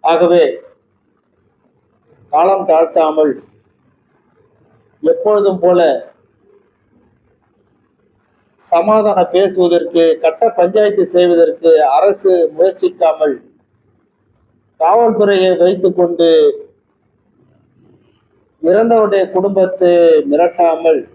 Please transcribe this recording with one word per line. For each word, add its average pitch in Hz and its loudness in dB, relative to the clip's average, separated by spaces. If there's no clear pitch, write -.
ஆகவே, 170 0
காலம் 185 0
தாழ்த்தாமல், 156 0
எப்பொழுதும் 190 -2
போல 170 0
சமாதானம் 196 -2
பேசுவதற்கு, 170 0
கட்ட 165 -2
பஞ்சாயத்து 196 0
செய்வதற்கு 165 2
அரசு 175 0
முயற்சிக்காமல், 165 -2
காவல்துறையை 196 0
வைத்துக்கொண்டு 185 0
இறந்தவருடைய 202 0
குடும்பத்தை 185 0
மிரட்டாமல் 165 0